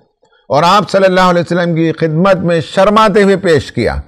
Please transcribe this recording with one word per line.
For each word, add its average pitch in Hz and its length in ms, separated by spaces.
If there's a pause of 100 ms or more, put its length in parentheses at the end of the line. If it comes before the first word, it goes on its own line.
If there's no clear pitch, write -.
(500)
और 143 140
आप 190 240
सल्लल्लाहु 185 420
अलैहि 175 140
वसल्लम 170 300
की 160 180
खिदमत 165 440
में 165 240
शर्माते 208 600
हुए 196 140
पेश 165 340
किया। 73 380